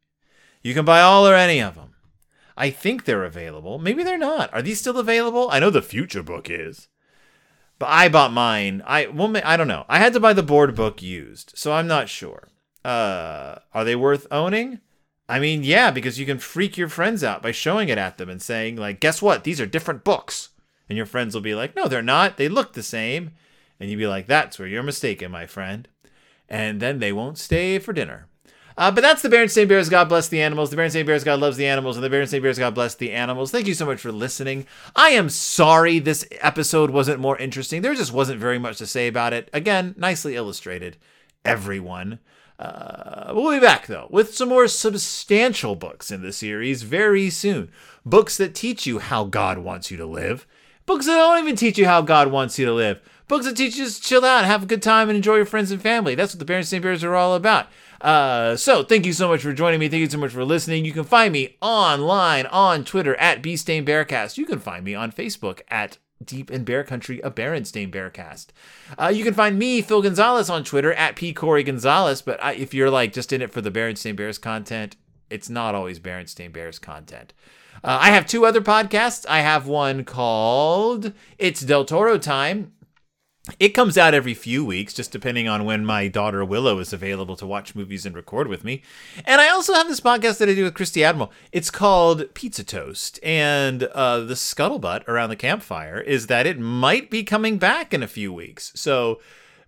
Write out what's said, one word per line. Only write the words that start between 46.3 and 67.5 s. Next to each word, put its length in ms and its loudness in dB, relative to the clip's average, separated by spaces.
series 500 -6
very 480 2
soon. 400 -4
Books 320 4
that 180 -2
teach 300 -6
you 140 -4
how 260 -4
God 320 -2
wants 340 -10
you 60 -14
to 100 -10
live. 400 -8
Books 220 -2
that 100 4
don't 260 6
even 140 -2
teach 220 0
you 80 6
how 160 6
God 280 6
wants 280 -2
you 80 2
to 80 2
live. 260 0
Books 200 0
that 100 -6
teach 200 -2
you 80 -6
just 200 -8
chill 200 6
out, 200 6
have 200 2
a 20 -10
good 160 -2
time, 260 4
and 80 0
enjoy 200 4
your 100 4
friends 240 -2
and 100 -6
family. 340 0
That's 200 0
what 120 -12
the 60 -2
Berenstain 300 -2
Bears 200 -2
are 140 0
all 180 4
about. 320 2
Uh, 560 4
so 280 4
thank 200 4
you 80 -2
so 140 0
much 140 2
for 120 -4
joining 280 2
me. 80 0
Thank 140 0
you 80 -2
so 80 -6
much 120 -4
for 140 -6
listening. 400 0
You 80 -6
can 100 -6
find 300 4
me 280 -4
online 840 2
on 380 2
Twitter 320 0
at 260 2
B 140 -6
Stain 280 -4
Bearcast. 520 -2
You 100 -6
can 140 -6
find 240 -12
me 100 -8
on 160 -6
Facebook 580 -10
at 300 -6
Deep 280 -14
in 120 -6
Bear 220 -2
Country, 380 -10
a 80 -6
Berenstain 600 -6